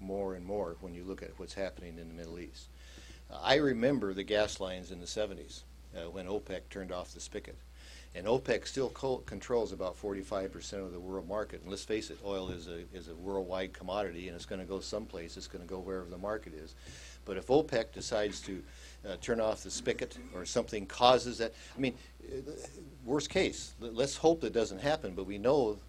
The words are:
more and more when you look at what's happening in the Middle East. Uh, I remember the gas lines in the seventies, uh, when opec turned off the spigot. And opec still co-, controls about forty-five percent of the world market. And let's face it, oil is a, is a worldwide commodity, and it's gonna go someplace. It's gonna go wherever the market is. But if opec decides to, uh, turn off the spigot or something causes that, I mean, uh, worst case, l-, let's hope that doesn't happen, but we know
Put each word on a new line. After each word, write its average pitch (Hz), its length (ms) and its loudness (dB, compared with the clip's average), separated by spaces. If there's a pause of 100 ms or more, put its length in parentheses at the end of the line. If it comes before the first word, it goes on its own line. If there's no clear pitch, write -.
more 95 340 -2
and 90 100 -8
more 90 360 -2
when 90 140 -8
you 87 100 -8
look 92 180 -6
at 87 160 -12
what's 87 160 -8
happening 90 420 -4
in 82 120 -10
the 82 60 -12
Middle 85 260 -8
East. - 260 -12 (640)
Uh, - 100 -8
I 107 140 8
remember 123 580 4
the 95 120 -2
gas 104 340 4
lines 92 320 -4
in 90 80 -8
the 87 80 -10
seventies, 101 560 -4 (340)
uh, 85 140 -8
when 90 160 -6
opec 98 440 -4
turned 95 200 -6
off 90 240 -6
the - 60 -12
spigot. - 340 -8 (640)
And 90 100 -4
opec 123 400 4
still 127 220 0
co-, 127 300 -2
controls 104 520 0
about 90 260 -2
forty-five 98 540 -2
percent 95 320 -6
of 92 80 -6
the 87 80 -8
world 92 300 -6
market. 101 320 -2
And 85 100 -10
let's 98 140 -4
face 107 260 0
it, 85 140 -10
oil 95 240 -2
is 87 180 -6
a, 85 140 -8 (120)
is 87 140 -10
a 85 80 -10
worldwide 92 580 0
commodity, 92 540 -2
and 85 80 -8
it's 87 120 -10
gonna 92 180 -4
go 92 160 -2
someplace. 92 560 -6
It's 92 100 -10
gonna 87 200 -10
go 92 120 -6
wherever 92 300 -4
the 87 100 -8
market 101 360 -2
is. 78 200 -12 (500)
But 98 120 -2
if 92 100 -4
opec 131 460 6
decides 104 480 0
to, 95 220 -6 (440)
uh, 92 140 -4
turn 117 200 2
off 107 220 2
the - 80 -8
spigot - 480 -2 (160)
or 90 120 -6
something 107 400 0
causes 123 520 8
that, 113 140 0 (240)
I - 40 -2
mean, 127 140 2 (320)
uh, 135 240 -8 (540)
worst 135 240 2
case, - 540 2
l-, 117 100 -6
let's 127 240 2
hope 165 240 8
that 107 140 2
doesn't 104 260 2
happen, 143 340 0
but 95 100 -2
we 101 120 -4
know 110 420 6 (100)